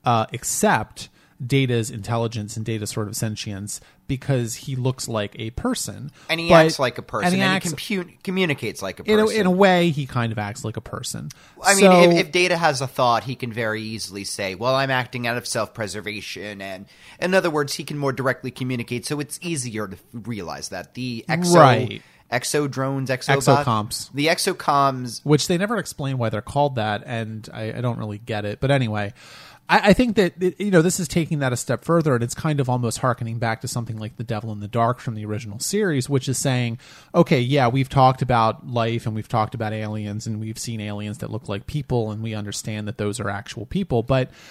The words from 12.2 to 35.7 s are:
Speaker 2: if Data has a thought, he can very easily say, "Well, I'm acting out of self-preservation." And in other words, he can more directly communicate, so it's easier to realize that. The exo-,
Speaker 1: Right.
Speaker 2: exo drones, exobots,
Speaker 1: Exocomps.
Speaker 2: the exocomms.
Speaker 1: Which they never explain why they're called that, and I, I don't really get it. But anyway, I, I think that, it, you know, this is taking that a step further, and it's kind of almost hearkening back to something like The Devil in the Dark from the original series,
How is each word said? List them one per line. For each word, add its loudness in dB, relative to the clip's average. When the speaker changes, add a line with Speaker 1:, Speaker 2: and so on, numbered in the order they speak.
Speaker 2:
if -16
Data 4
has 2
a -4
thought, 2
he -6
can -8
very -2
easily -8
say, -4
"Well, 0
I'm 0
acting -2
out 0
of -8
self-preservation." -6
And -12
in 0
other 4
words, -2
he -10
can -8
more -2
directly -4
communicate, -6
so -4
it's -10
easier -6
to -12
realize -10
that. -12
The -8
exo-, 2
Speaker 1:
Right. 8
Speaker 2:
exo 0
drones, -4
exobots, 4
Speaker 1:
Exocomps. -4
Speaker 2:
the 0
exocomms. 0
Speaker 1:
Which 4
they 2
never -2
explain -6
why 0
they're -4
called 0
that, -2
and -8
I, -8
I -8
don't -2
really -8
get -6
it. -6
But 2
anyway, 0
I, 6
I 10
think 2
that, 2
it, 0
you -2
know, 8
this 2
is -4
taking 0
that 0
a -2
step -4
further, 2
and 2
it's -4
kind -2
of 0
almost 0
hearkening -2
back -4
to -6
something -6
like -10
The -8
Devil -6
in -10
the -8
Dark 2
from -6
the -8
original -6
series, 0